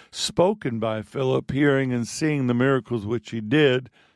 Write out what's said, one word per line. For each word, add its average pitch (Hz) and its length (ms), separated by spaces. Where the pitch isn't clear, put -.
spoken 170 680
by 110 220
Philip, 131 500
hearing 135 420
and 120 120
seeing 143 420
the 123 60
miracles 123 520
which 110 260
he 117 80
did. 127 500